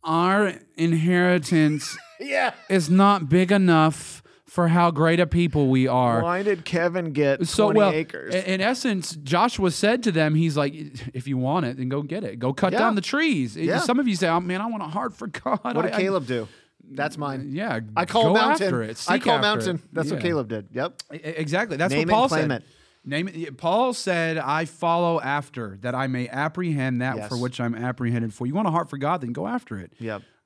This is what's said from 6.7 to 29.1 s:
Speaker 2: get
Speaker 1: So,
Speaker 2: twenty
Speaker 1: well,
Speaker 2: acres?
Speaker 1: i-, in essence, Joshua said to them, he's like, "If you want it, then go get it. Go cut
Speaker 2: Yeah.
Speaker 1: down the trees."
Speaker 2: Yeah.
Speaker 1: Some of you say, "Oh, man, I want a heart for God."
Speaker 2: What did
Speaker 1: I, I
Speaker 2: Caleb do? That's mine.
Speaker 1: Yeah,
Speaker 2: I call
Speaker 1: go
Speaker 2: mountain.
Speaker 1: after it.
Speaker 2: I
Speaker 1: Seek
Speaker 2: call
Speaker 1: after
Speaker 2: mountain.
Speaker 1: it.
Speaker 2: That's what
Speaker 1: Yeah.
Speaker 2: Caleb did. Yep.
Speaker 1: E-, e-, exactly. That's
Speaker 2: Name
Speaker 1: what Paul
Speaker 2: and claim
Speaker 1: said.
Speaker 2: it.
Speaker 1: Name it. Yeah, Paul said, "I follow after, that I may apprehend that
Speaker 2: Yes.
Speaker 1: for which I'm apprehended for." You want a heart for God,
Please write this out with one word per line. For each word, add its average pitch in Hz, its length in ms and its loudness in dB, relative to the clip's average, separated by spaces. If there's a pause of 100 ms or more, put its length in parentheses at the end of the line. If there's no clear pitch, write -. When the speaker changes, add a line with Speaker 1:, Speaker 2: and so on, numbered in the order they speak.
Speaker 2:
get 143 340 2
Speaker 1:
So, - 180 2
Speaker 2:
twenty 208 140 4
Speaker 1:
well, 202 120 4
Speaker 2:
acres? 151 420 -6
Speaker 1:
i-, 185 60 0
in 190 220 -2
essence, 214 560 -2
Joshua 175 540 0
said 233 320 0
to 214 80 0
them, 156 240 2
he's 156 220 2
like, 143 160 -2 (400)
"If 127 140 -10
you 135 100 -2
want 147 280 0
it, 135 120 -6
then 127 120 -6
go 139 120 -4
get 156 220 -8
it. 113 160 -10
Go 127 140 -2
cut 180 200 0
Speaker 2:
Yeah. - 60 0
Speaker 1:
down 220 160 2
the 196 60 0
trees." 185 540 -2
Speaker 2:
Yeah. 175 240 0
Speaker 1:
Some 254 200 0
of 269 80 0
you 208 80 0
say, 175 120 0
"Oh, 165 120 2
man, 180 220 -4
I 214 60 -6
want 214 160 -8
a 151 40 -10
heart 190 260 -6
for - 140 -12
God." - 360 -4
Speaker 2:
What 120 100 -4 (100)
did - 100 -2
Speaker 1:
I, - 40 -2
I - 40 0
Speaker 2:
Caleb 190 260 -2
do? 117 200 -4 (420)
That's 147 280 -6
mine. 139 340 -8
Speaker 1:
Yeah, 156 300 -4 (160)
Speaker 2:
I 175 80 2
call 226 240 2
Speaker 1:
go 180 40 4
Speaker 2:
mountain. 226 340 4
Speaker 1:
after 123 160 0
it. 107 80 -6 (180)
Speaker 2:
I 185 60 4
Speaker 1:
Seek 247 80 0
Speaker 2:
call 185 120 2
Speaker 1:
after 139 120 0
Speaker 2:
mountain. 185 280 0
Speaker 1:
it. 156 60 -6 (120)
Speaker 2:
That's 156 160 -2
what 156 120 -2
Speaker 1:
Yeah. 175 80 -2
Speaker 2:
Caleb 147 180 0
did. 104 240 -8
Yep. 131 300 -6 (120)
Speaker 1:
E-, - 40 -14
e-, - 40 -12
exactly. 160 560 -4
That's 151 160 0
Speaker 2:
Name 156 140 2
Speaker 1:
what 185 60 4
Paul 226 100 4
Speaker 2:
and 269 60 2
claim 156 200 0
Speaker 1:
said. 123 120 -2
Speaker 2:
it. - 60 -20 (360)
Speaker 1:
Name 151 240 -4
it. 180 80 -12
Yeah, 165 200 -8
Paul 226 380 0
said, 165 440 -2
"I 151 280 -2
follow 170 560 0
after, 127 600 -6
that 123 120 -4
I 131 140 -2
may 123 220 -4
apprehend 143 720 -2
that 127 160 -2
Speaker 2:
Yes. 104 120 -8
Speaker 1:
for 123 80 -4
which 123 220 -4
I'm 120 160 -2
apprehended 117 580 -2
for." 123 140 -6
You 139 80 -4
want 208 140 0
a - 20 -2
heart 165 180 -2
for 143 80 -10
God, 151 240 -2